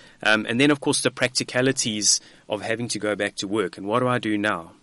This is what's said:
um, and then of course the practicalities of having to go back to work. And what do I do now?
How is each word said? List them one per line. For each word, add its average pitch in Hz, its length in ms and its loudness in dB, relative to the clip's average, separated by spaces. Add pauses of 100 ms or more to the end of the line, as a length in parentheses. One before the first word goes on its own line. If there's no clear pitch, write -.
(220)
um, 107 240 4
and 117 140 0
then 143 100 6
of 143 100 2
course 143 220 0
the 127 80 2
practicalities 123 1080 0 (300)
of 104 100 -4
having 113 280 -4
to - 100 -6
go 104 180 -2
back 101 200 -4
to 101 120 -6
work. 98 300 -2
And 95 80 -8
what 110 140 0
do 127 80 0
I 123 100 0
do 107 180 -2
now? 98 360 -2 (100)